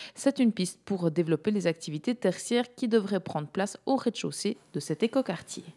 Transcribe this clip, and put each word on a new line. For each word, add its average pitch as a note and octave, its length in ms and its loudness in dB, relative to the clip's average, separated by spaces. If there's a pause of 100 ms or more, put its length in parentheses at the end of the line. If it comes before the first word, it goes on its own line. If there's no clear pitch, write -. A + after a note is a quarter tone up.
(160)
C'est C#4 240 0
une A#3 140 6
piste - 320 -2
pour F3 260 0
développer D#3+ 400 0
les F#3+ 160 0
activités E3 480 -2
tertiaires A#3+ 580 0
qui - 140 -4
devraient G#3 320 2
prendre D3+ 300 -6
place - 360 -2
au C4+ 120 4
rez-de-chaussée - 580 -2 (180)
de - 60 -4
cet D#3 240 -2
écoquartier. A3+ 640 -2 (120)